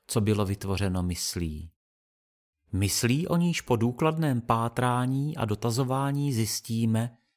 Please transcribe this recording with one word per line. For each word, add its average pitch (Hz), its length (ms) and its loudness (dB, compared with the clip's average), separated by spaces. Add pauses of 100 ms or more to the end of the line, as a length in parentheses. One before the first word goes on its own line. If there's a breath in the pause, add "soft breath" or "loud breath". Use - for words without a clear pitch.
co - 140 0
bylo 104 240 4
vytvořeno 95 580 -2
myslí? 82 680 -4 (1040)
Myslí, 117 560 0
o 170 80 2
níž 170 240 2
po 123 160 0
důkladném 131 640 0
pátrání 123 960 0
a - 80 -2
dotazování 135 880 0
zjistíme, 113 840 0 (200 soft breath)